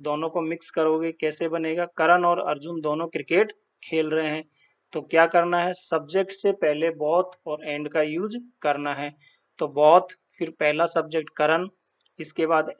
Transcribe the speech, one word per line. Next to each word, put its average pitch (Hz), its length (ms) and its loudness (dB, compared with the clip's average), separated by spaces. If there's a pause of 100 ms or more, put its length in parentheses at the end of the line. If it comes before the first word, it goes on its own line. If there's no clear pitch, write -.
दोनों 151 280 -4
को 165 140 -4
mix 165 280 -6
करोगे, 160 420 0
कैसे 160 360 -4
बनेगा, 165 360 -4 (120)
करण 175 280 4
और 175 160 2
अर्जुन 151 400 -6
दोनों 156 280 -4
cricket 180 440 0 (300)
खेल 160 260 -2
रहे 156 200 -2
हैं, 156 140 -6 (500)
तो 156 100 -6
क्या 165 240 4
करना 175 320 2
है, 180 160 -2
subject 170 580 -2
से 196 260 0
पहले 156 380 0
both 170 480 0
और 151 240 -8
and 147 240 -8
का 160 100 2
यूज़ 180 340 -4 (240)
करना 143 340 -2
है, 143 180 -8 (460)
तो 143 180 -4
both, 156 380 6 (240)
फिर 160 100 -4 (100)
पहला 151 300 2
subject 156 480 -2
करण, 160 300 2 (520)
इसके 160 280 -4
बाद 160 220 2 (100)